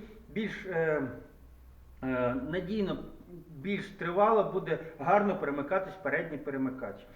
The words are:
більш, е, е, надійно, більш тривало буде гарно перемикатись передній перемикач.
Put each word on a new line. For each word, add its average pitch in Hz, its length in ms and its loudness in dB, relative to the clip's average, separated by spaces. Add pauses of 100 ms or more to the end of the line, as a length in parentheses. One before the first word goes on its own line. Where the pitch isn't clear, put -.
(280)
більш, - 380 -4
е, 160 360 2 (1000)
е, 127 320 2 (160)
надійно, 180 480 -2 (520)
більш 175 360 -4
тривало 196 640 4
буде 156 260 0 (200)
гарно 190 380 6
перемикатись 147 640 0
передній 156 360 0
перемикач. 131 580 -4 (200)